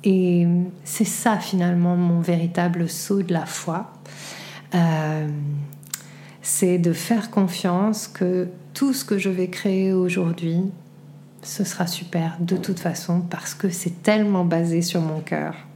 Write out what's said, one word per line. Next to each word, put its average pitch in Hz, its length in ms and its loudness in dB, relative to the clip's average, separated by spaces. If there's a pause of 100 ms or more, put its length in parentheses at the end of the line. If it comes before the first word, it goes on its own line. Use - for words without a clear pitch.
Et 180 420 4 (380)
c'est - 180 -2
ça, - 320 0
finalement, 175 640 2
mon 175 240 4
véritable 170 680 0
saut 196 340 -2
de 180 120 -2
la 160 120 0
foi. - 460 -6 (800)
Euh, 156 540 2 (1120)
c'est 180 360 2
de 170 160 4
faire 202 360 0
confiance 190 800 0
que 180 400 0 (260)
tout 277 200 2
ce 262 100 -4
que 202 140 0
je 196 120 0
vais 180 200 0
créer 190 420 0
aujourd'hui, 175 680 0 (840)
ce - 220 -4
sera 175 200 -2
super 170 540 -4
de 175 160 0
toute - 240 -4
façon 175 400 -2 (100)
parce - 240 -8
que - 160 -2
c'est 175 320 -6
tellement 208 440 2
basé 170 360 2
sur 170 200 0
mon 156 180 -2
cœur 156 340 -4 (220)